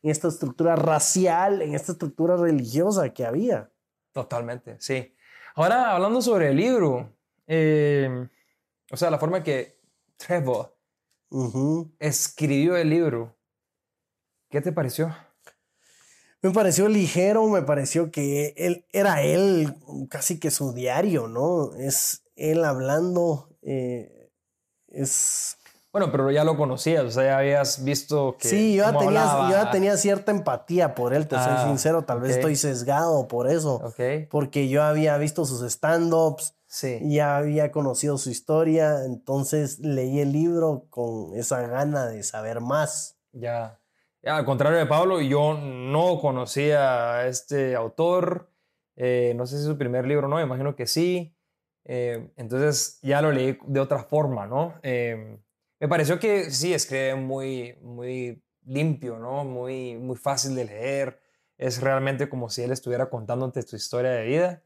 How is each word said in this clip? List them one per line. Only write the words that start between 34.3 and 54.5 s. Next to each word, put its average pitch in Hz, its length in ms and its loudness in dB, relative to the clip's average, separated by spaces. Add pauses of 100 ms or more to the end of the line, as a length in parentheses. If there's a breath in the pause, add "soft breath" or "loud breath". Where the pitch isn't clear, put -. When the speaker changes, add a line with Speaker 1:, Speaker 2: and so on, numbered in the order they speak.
Speaker 1:
porque 139 380 0
yo 147 160 4
había 151 340 2
visto 151 260 -2
sus 127 180 -4
stand-ups, 160 920 2 (140)
Speaker 2:
Sí. 123 340 -6
Speaker 1:
ya 147 340 2
había 147 360 0
conocido 143 440 -2
su 135 140 -6
historia, 156 720 2
entonces 135 760 -2
leí 135 400 0
el 143 100 2
libro 160 600 0
con 113 440 -6
esa 123 320 -2
gana 135 400 -2
de 110 160 -8
saber 110 380 -8
más. 143 580 -4 (140)
Speaker 2:
Ya. 117 480 -8 (400)
Ya, 151 160 -2
al 147 80 0
contrario 139 340 2
de 160 80 4
Pablo, 170 360 2
yo 147 320 2
no 143 680 -2
conocía 131 920 2
a 123 140 0
este 131 480 -2
autor, 175 720 0 (460)
eh, 123 400 2
no 123 100 -4
sé 139 100 -8
si 147 60 -4
es 151 60 -2
su 147 100 -2
primer 127 280 -2
libro 143 200 0
o - 20 -2
no, 156 120 0
imagino 135 340 -4
que 120 140 -8
sí, 175 460 -2 (500)
eh, 120 520 -6
entonces 131 640 -2
ya 143 220 0
lo 156 100 2
leí 131 320 0
de 135 160 -2
otra 135 220 -2
forma, 135 440 -2
¿no? 156 360 -4